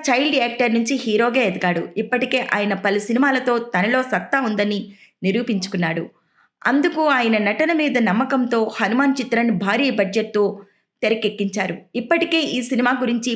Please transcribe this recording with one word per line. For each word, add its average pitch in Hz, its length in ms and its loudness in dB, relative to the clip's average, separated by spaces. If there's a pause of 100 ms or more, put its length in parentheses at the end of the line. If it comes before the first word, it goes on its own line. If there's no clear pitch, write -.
చైల్డ్ 277 360 0
యాక్టర్ 233 380 0
నుంచి 233 220 0
హీరోగా 240 460 2
ఎదిగాడు. 180 400 0 (140)
ఇప్పటికే 247 440 -2 (140)
ఆయన 202 200 0
పలు 202 240 0
సినిమాలతో 254 580 0 (120)
తనలో 220 340 2
సత్తా 247 380 -2
ఉందని 208 400 0 (420)
నిరూపించుకున్నాడు. 185 840 -2 (580)
అందుకు 302 460 2
ఆయన 240 300 2
నటన 220 340 0
మీద 294 260 0
నమ్మకంతో 233 640 2 (140)
హనుమాన్ 254 380 2
చిత్రాన్ని 233 440 0
భారీ 226 320 0
బడ్జెట్తో 208 560 0 (560)
తెరకెక్కించారు. 202 760 -2 (200)
ఇప్పటికే 330 520 0
ఈ 240 140 -4
సినిమా 247 380 0
గురించి 240 360 -2